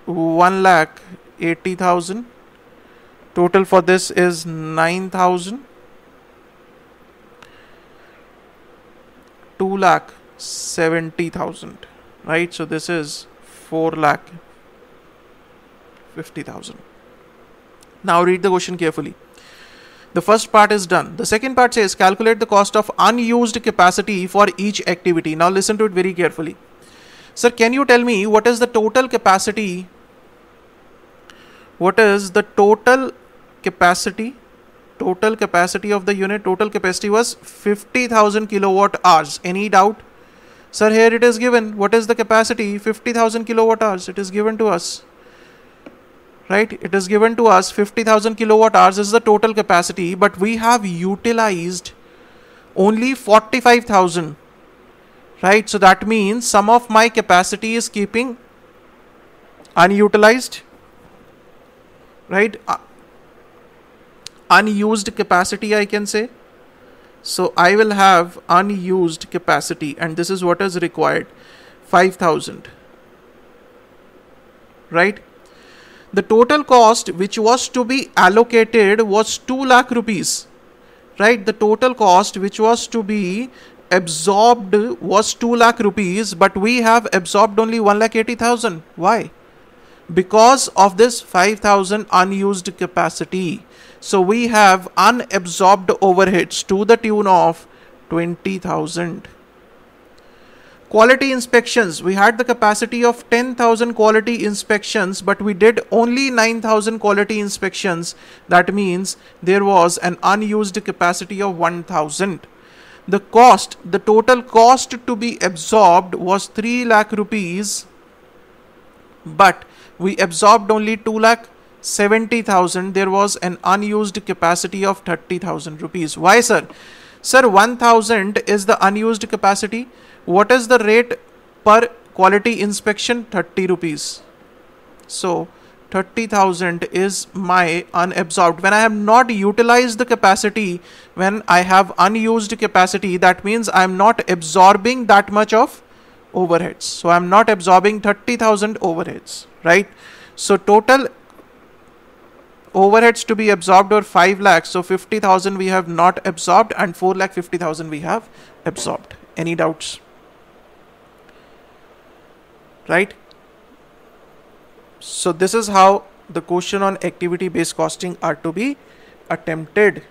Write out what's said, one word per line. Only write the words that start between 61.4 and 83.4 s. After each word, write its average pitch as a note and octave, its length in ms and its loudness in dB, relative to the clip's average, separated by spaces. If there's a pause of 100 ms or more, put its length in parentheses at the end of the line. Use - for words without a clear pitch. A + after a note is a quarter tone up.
Right? G3+ 280 -2 (100)
Uh, - 100 -4 (1700)
unused G#3 640 0
capacity, G3+ 600 -2
I G#3 100 0
can G#3 200 -6
say. G#3+ 240 -6 (920)
So - 340 -4
I F3 180 2
will G#3+ 160 2
have F#3+ 460 2 (120)
unused F#3 800 -2
capacity, D#3+ 680 -4
and E3 180 -8
this F3 140 -4
is F#3 140 -6
what F3 180 0
is F#3 220 -4
required, D#3+ 440 -4 (680)
five F#3 220 2
thousand. D#3 520 -6 (2250)
Right? F3+ 280 0 (920)
The G3 80 0
total A#3+ 420 2
cost A#3 460 4 (140)
which G3+ 160 -8
was A#3 300 0
to B3 140 -2
be C4+ 320 -6
allocated A3 840 2
was G#3+ 380 0
two C4 200 -6 (140)
lakh B3+ 180 4
rupees. A3 560 -4 (720)
Right? G#3+ 260 2
The G#3+ 100 -4
total A3 420 0
cost G3+ 420 2
which G3 220 -6
was A3+ 300 0
to A3+ 120 -4
be G#3 480 -6 (440)